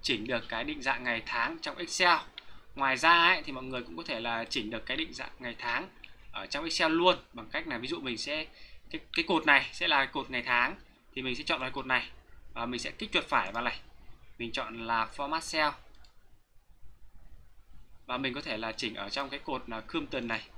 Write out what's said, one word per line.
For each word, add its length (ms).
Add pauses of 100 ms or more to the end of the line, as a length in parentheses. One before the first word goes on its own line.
chỉnh 240
được 220
cái 160
định 180
dạng 220
ngày 220
tháng 360
trong 140
Excel. 400 (580)
Ngoài 220
ra 140
ấy, 320
thì 100
mọi 120
người 180
cũng 140
có 60
thể 180
là 240
chỉnh 260
được 160
cái 100
định 160
dạng 260
ngày 200
tháng 300 (440)
ở 140
trong 180
Excel 280
luôn 260 (140)
bằng 180
cách 160
là 120
ví 100
dụ 120
mình 180
sẽ, 280 (440)
cái, 100 (120)
cái 160
cột 180
này 260
sẽ 160
là 160
cột 260
ngày 120
tháng 340 (380)
thì 80
mình 120
sẽ 100
chọn 160
vào 100
cột 160
này 220 (460)
và 120
mình 140
sẽ 100
kích 220
chuột 120
phải 280
vào 100
này, 180 (580)
mình 140
chọn 340
là 300
Format 360
Cell 180 (2250)
và 120
mình 160
có 60
thể 160
là 160
chỉnh 220
ở 140
trong 220
cái 140
cột 220
là 140
Compton 480
này. 160 (120)